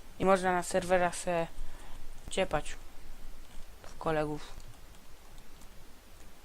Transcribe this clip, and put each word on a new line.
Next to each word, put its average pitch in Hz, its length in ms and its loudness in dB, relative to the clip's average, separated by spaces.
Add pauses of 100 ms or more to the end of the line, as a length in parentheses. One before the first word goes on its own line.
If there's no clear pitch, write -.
(180)
I - 60 2
można 185 280 8
na 180 100 4
serwerach 180 540 4
se... 170 300 2 (840)
ciepać - 460 2 (1040)
w - 160 -8
kolegów. 151 540 0 (1900)